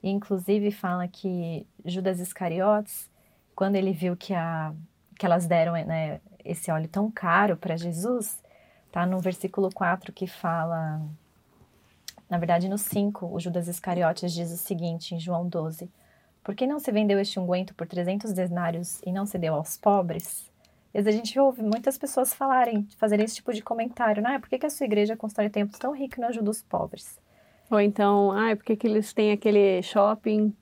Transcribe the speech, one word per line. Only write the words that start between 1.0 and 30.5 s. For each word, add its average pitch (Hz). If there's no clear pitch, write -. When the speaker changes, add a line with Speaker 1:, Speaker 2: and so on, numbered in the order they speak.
Speaker 1:
que 175
Judas 185
Iscariotes, 185
quando 196
ele 190
viu 175
que 185
a, 165
que -
elas 175
deram, 170
né, 160
esse -
óleo 160
tão 202
caro 190
pra 165
Jesus, 180
tá 175
no 185
versículo 185
quatro 185
que -
fala, 165
na 180
verdade, 175
no 196
cinco, 202
o 170
Judas 175
Iscariotes 175
diz 170
o 170
seguinte, 170
em 165
João 175
doze: 165
"Por 202
que 254
não 294
se 269
vendeu 208
este 196
unguento 180
por 170
trezentos 185
denários 175
e 180
não 196
se 202
deu 160
aos 151
pobres?" 175
E 208
às 208
vezes 214
a 226
gente 220
ouve 262
muitas 233
pessoas 262
falarem, 240
fazerem 214
esse 220
tipo -
de 214
comentário, 226
né? 254
"Ah, 262
por -
que 262
que 311
a 302
sua 294
igreja 214
constrói 214
templos 208
tão 262
ricos 277
e 247
não 233
ajuda 220
os 220
pobres?" -
Speaker 2:
Ou 214
então, 202
"Ah, 220
por 208
que 220
que 233
eles 214
têm 214
aquele 202
shopping 214